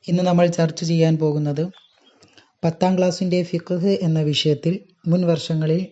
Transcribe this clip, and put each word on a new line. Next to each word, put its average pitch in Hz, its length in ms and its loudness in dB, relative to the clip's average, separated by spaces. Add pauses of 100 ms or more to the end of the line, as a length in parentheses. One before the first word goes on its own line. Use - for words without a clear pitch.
ഇന്ന് 180 160 0
നമ്മൾ 175 240 4
ചർച്ച 165 360 -2
ചെയ്യാൻ 160 340 2
പോകുന്നത് 151 440 -2 (960)
പത്താം 185 360 0
ക്ലാസ്സിൻ്റെ 180 480 0
ഫിഖ്ഹ് 175 500 -2 (100)
എന്ന 160 180 2
വിഷയത്തിൽ 151 520 0 (340)
മുൻ 175 180 2
വർഷങ്ങളിൽ 160 560 0 (100)